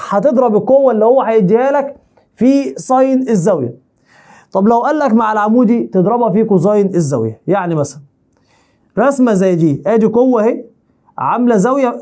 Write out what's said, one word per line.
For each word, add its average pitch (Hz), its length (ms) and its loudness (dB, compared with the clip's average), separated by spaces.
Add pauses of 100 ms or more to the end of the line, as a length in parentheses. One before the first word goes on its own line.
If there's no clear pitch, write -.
هتضرب 233 460 0
القوة 262 360 2
اللي 214 140 0
هو 254 160 4
هيديها 226 500 0
لك 277 240 -4 (400)
في 262 400 0
ساين 262 540 0
الزاوية. 170 460 0 (760)
طب 196 160 0
لو 233 120 2
قال 294 200 -2
لك 269 140 0
مع 220 180 0
العمودي، 220 560 0
تضربها 208 420 0
في 214 140 0
كوزاين 202 520 0
الزاوية. 135 520 -4
يعني 175 280 -2
مثلا 147 260 -6 (960)
رسمة 254 340 2
زي 185 220 0
دي، 156 320 0
ادي 220 180 2
قوة 233 380 0
اهي 240 220 -4 (520)
عاملة 220 400 0
زاوية، 247 440 0